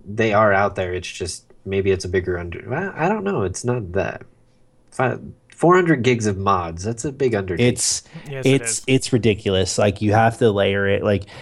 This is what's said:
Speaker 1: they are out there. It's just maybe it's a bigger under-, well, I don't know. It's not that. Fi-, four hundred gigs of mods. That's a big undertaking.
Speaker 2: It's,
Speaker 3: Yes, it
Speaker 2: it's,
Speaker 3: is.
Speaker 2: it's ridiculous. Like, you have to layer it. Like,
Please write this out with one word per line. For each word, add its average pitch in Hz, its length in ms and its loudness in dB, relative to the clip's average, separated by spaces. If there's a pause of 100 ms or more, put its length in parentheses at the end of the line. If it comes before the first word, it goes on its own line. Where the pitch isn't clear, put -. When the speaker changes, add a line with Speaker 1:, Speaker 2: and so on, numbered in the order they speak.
Speaker 1:
they 110 300 0
are 104 180 6
out 98 220 2
there. 92 180 -4
It's 92 180 -6
just - 340 -10 (200)
maybe 98 260 0
it's 92 140 0
a 95 40 -8
bigger 90 300 -2
under-, 85 300 -10
well, 170 280 -4
I 160 120 0
don't 214 160 -2
know. 190 180 -2
It's 92 220 -4
not 120 280 -4
that. - 300 -4 (680)
Fi-, 117 280 0 (300)
four 170 280 4
hundred 165 260 4
gigs 110 240 2
of 101 100 0
mods. 90 480 -2
That's 117 200 -6
a 147 80 -6
big 131 220 0
undertaking. 101 380 2
Speaker 2:
It's, - 300 -4 (260)
Speaker 3:
Yes, 135 180 -4
it 135 160 2
Speaker 2:
it's, 117 160 -6
Speaker 3:
is. - 80 -14
Speaker 2:
it's 131 260 0
ridiculous. 101 680 0
Like, 104 240 2
you 104 100 2
have 113 260 2
to 117 120 4
layer 98 380 0
it. 98 140 0
Like, 98 220 0 (180)